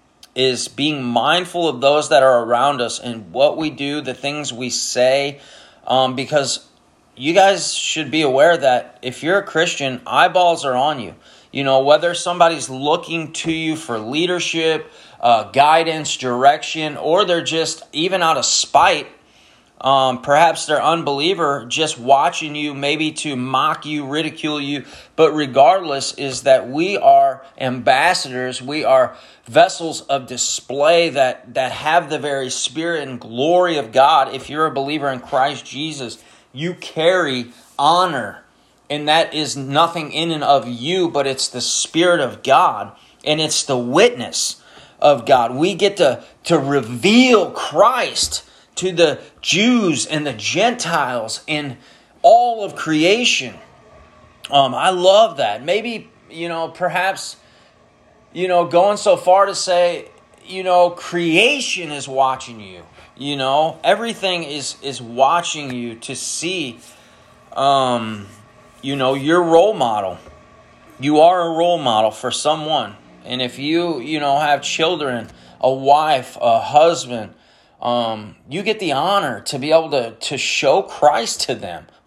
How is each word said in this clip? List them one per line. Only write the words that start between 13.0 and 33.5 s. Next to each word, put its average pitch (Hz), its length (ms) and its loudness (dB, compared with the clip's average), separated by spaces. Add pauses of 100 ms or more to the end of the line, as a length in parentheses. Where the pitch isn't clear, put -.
to - 180 -6
you 160 240 -4
for 117 240 -8
leadership, 160 920 -2 (300)
uh, 107 320 2
guidance, 156 640 2
direction, 143 800 0
or 175 300 0
they're 175 180 0
just, 160 480 -4
even 180 320 -2
out 160 140 2
of 117 80 -2
spite, 151 640 2 (720)
um, 131 400 2
perhaps 156 460 2
they're 151 140 0
unbeliever, 143 840 -2
just 151 320 -4
watching 147 560 0
you 147 180 -6
maybe 147 380 -4
to 151 240 -8
mock 131 500 -2
you, 151 200 -6
ridicule 151 560 -6
you. 143 240 -6 (300)
But 160 160 6
regardless, 147 840 2
is 135 300 -8
that 127 260 2
we 175 280 -2
are 139 460 4 (140)
ambassadors. 127 1040 0
We 139 240 -6
are 127 320 4 (280)
vessels 160 560 2
of 135 260 -4
display 147 800 0
that, 127 460 -2
that 131 160 -2
have 156 400 -2
the 151 80 -4
very 135 320 -6
spirit 151 560 -6
and 123 120 -12
glory 160 580 0